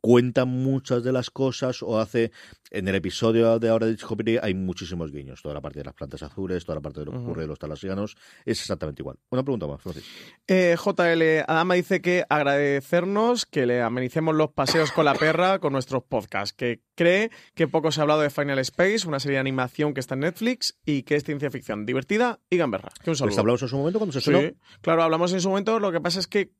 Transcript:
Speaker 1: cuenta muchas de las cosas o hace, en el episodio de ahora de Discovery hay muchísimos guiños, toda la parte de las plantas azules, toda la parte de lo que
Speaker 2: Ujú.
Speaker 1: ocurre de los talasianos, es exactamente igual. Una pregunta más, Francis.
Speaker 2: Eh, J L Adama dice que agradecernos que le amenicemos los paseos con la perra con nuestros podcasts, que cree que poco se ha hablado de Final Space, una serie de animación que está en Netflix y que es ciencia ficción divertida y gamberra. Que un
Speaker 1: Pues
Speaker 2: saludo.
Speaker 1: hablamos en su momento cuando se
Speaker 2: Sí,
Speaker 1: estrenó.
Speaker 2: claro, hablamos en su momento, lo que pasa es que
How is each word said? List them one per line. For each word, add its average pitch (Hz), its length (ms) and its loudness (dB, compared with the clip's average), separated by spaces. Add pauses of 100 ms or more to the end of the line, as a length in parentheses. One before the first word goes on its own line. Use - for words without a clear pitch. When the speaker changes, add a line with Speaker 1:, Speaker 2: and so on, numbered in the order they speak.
Speaker 1:
cuenta 123 440 4
muchas 131 580 -2
de 127 80 -2
las 127 180 -2
cosas 131 540 -4
o 110 160 -2
hace, 113 320 0 (400)
en 95 160 -4
el 95 80 0
episodio 113 640 2
de 113 100 0
ahora 113 180 2
de 113 60 0
Discovery 113 480 -2
hay 101 140 -2
muchísimos 90 560 -6
guiños, 69 320 -14
toda 73 140 -8
la 71 40 -8
parte 71 200 -12
de 69 60 -8
las 69 80 -14
plantas 76 280 -12
azules, 90 420 -6
toda 78 120 -6
la 76 40 -6
parte 73 200 -10
de 73 60 -8
lo - 40 -10
que 127 80 -10
Speaker 2:
Ujú. 120 80 -8
Speaker 1:
ocurre 80 160 -6
de 76 60 -6
los 73 100 -10
talasianos, 95 580 -8 (280)
es 110 160 -2
exactamente 78 420 -6
igual. 67 140 -10 (120)
Una 127 140 -2
pregunta 120 240 -4
más, 71 160 -10
Francis. 80 220 -12 (420)
Speaker 2:
Eh, 180 320 4
J 175 340 2
L 160 360 4
Adama 170 260 2
dice 180 260 0
que 180 280 0
agradecernos 151 1160 2
que 135 220 0
le 123 160 2
amenicemos 127 540 0
los 151 160 2
paseos 151 400 0
con 160 120 2
la 139 100 6
perra 175 440 2
con 160 140 0
nuestros 135 320 -2
podcasts, 101 480 -4
que 120 280 -4 (140)
cree 190 380 4 (220)
que 165 120 0
poco 156 240 0
se 147 100 -2
ha - 20 4
hablado 151 180 4
de 147 100 2
Final 143 300 -2
Space, 190 460 0
una 147 120 -4
serie 139 180 -2
de 135 40 0
animación 131 540 -2
que 135 60 -4
está 131 140 -6
en 135 60 -4
Netflix 220 680 -2
y 143 160 0
que 147 140 0
es 143 80 0
ciencia 143 260 -4
ficción 107 360 -6
divertida 202 520 0 (120)
y 180 60 2
gamberra. 123 340 -2 (120)
Que 165 80 -4
un 156 60 0
Speaker 1:
Pues - 20 -6
Speaker 2:
saludo. 110 220 0
Speaker 1:
hablamos 120 220 2
en 131 60 -6
su 127 80 -4
momento 165 220 0
cuando 202 140 -2
se 131 80 -2
Speaker 2:
Sí, 147 100 0
Speaker 1:
estrenó. 165 260 4 (240)
Speaker 2:
claro, 165 220 2
hablamos 165 300 2
en 185 80 0
su 180 80 0
momento, 202 320 0
lo 202 100 0
que 165 100 -2
pasa 175 200 -2
es - 80 -6
que 202 320 -2